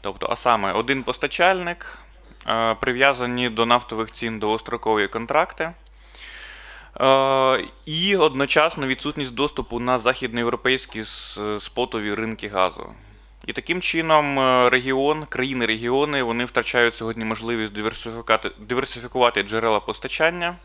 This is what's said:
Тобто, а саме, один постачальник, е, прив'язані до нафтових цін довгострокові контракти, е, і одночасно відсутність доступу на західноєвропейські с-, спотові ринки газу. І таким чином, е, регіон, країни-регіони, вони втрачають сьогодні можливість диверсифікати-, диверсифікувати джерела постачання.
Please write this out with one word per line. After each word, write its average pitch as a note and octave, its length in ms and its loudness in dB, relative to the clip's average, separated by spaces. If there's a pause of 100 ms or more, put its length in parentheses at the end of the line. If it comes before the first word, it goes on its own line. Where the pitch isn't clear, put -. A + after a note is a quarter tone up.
Тобто, G2 300 -6
а A#2 60 -2
саме, G#2+ 360 2
один B2 300 0
постачальник, F3 960 -2 (500)
е, A2+ 260 2
прив'язані B2 720 2
до A2+ 180 0
нафтових A#2 460 0
цін A2+ 260 -6
довгострокові G#2+ 720 0
контракти, D#3 640 -2 (1300)
е, C3+ 640 4 (220)
і F3 300 0
одночасно D3+ 680 2
відсутність C3 480 -4
доступу A#2+ 460 -2
на B2+ 180 2
західноєвропейські A#2+ 1000 0
с-, G#2 600 -6
спотові A2 540 -2
ринки A2 340 -6
газу. F#2 460 -2 (520)
І - 60 -8
таким E3+ 280 -4
чином, D#3 580 2
е, B2+ 320 6
регіон, C3+ 560 2
країни-регіони, B2+ 960 -2
вони A#2 220 -2
втрачають A#2+ 500 2
сьогодні A2+ 300 -6
можливість A2 480 -4
диверсифікати-, A2 840 -2
диверсифікувати A#2+ 840 0
джерела A2 380 2
постачання. F3 840 -2